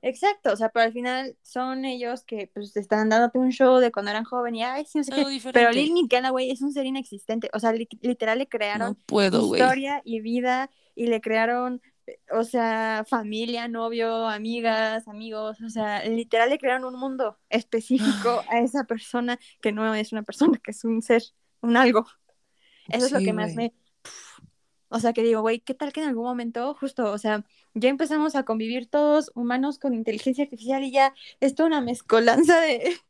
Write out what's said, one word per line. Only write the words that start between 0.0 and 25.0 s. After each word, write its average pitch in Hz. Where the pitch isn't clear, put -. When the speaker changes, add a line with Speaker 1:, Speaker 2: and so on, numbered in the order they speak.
Speaker 1:
Exacto, 285
o -
sea, 220
pero 226
al 226
final 254
son 262
ellos 247
que, 208
pues, 208
te 208
están 214
dándote 233
un 254
show 254
de 240
cuando 202
eran 220
joven 240
y, 226
ay, 262
sí, 311
no 285
sé 262
Speaker 2:
Algo 277
Speaker 1:
qué. 277
Speaker 2:
diferente. 254
Speaker 1:
Pero 233
Lil 294
Miquela, 262
güey, 262
es 254
un 285
ser 277
inexistente. 233
O 214
sea, 226
li-, 226
literal 233
le 277
crearon 214
Speaker 2:
No 208
puedo, 196
güey. -
Speaker 1:
historia 269
y 226
vida 247
y 233
le 226
crearon, 240
eh, -
o 226
sea, 220
familia, 233
novio, 226
amigas, 220
amigos. 214
O 226
sea, 214
literal 226
le 285
crearon 254
un 254
mundo 262
específico 226
Speaker 2:
Ay. 233
Speaker 1:
a -
esa 254
persona 240
que 214
no 220
es 214
una 214
persona, 269
que -
es -
un 226
ser, 233
un 233
algo. 240
Eso 247
es 269
lo 285
Speaker 2:
Sí, 190
Speaker 1:
que 202
más 214
Speaker 2:
güey. 233
Speaker 1:
me, 233
o 226
sea, 233